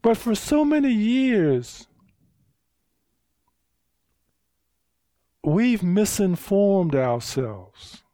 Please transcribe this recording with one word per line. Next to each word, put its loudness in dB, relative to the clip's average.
But 2
for -2
so 0
many 2
years, 0
we've 0
misinformed 0
ourselves. -6